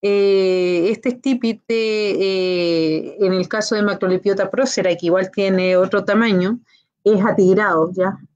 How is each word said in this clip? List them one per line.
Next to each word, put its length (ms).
Eh, 880
este 200
estípite, 640
eh, 1400
en 140
el 140
caso 280
de 80
Macrolepiota 680
prócera, 460
que 120
igual 220
tiene 460
otro 280
tamaño, 560
es 200
atigrado, 720
¿ya? 240